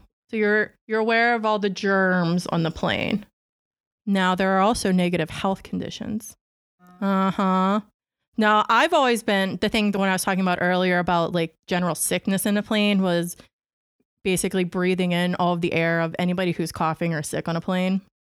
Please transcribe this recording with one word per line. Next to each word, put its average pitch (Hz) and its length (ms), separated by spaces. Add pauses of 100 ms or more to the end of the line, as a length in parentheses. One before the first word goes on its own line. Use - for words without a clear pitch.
(300)
so 226 80
you're, 214 380 (100)
you're 220 140
aware 233 340
of 226 100
all 214 140
the 208 140
germs 185 720
on 170 160
the 160 80
plane. 170 560 (800)
Now, 190 300
there 190 160
are 190 100
also 208 300
negative 175 400
health 190 320
conditions. - 760 (640)
Uh-huh. 190 800 (560)
Now, 214 320
I've 285 240
always 247 300
been, 190 360
the 214 100
thing, 208 220
the 196 60
one 196 120
I 190 40
was 185 100
talking 190 180
about 180 200
earlier 180 380
about, 175 340
like, 165 220 (120)
general 175 280
sickness - 500
in 208 120
a 208 60
plane 208 380
was 170 340 (880)
basically 185 400
breathing 180 500
in 175 220
all 180 180
of 170 80
the 175 120
air 165 280
of 165 180
anybody 180 320
who's 165 200
coughing 165 420
or 151 100
sick 147 240
on 165 80
a 165 60
plane. 185 400 (220)